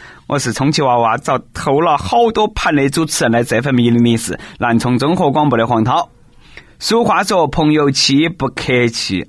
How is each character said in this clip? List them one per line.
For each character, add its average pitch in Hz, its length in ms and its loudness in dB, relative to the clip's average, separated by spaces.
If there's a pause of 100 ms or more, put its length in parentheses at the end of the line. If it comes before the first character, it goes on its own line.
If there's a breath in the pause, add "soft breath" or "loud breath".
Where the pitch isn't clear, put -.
(260 loud breath)
我 143 140 -4
是 120 120 -4
充 139 200 0
气 156 100 -2
娃 123 160 2
娃， 117 180 2
遭 131 220 -2 (160)
偷 143 260 0
了 165 160 2
好 240 360 0
多 214 160 0
盘 175 260 -2
的 139 160 2
主 160 160 -2
持 - 160 -4
人 120 80 2
的 120 140 2
这 120 180 -2
份 139 100 -2
命 120 220 2
令 117 80 4
的 117 140 2
是 92 200 -6 (220 loud breath)
南 117 180 0
充 123 220 0
综 147 160 0
合 165 160 0
广 147 180 0
播 123 80 2
的 113 120 0
黄 113 160 0
涛。 139 240 0 (720 loud breath)
俗 233 240 0
话 185 180 2
说， 185 240 0
朋 151 240 0
友 151 220 2
妻 139 360 2
不 139 200 -4
客 123 400 0
气， 95 400 -6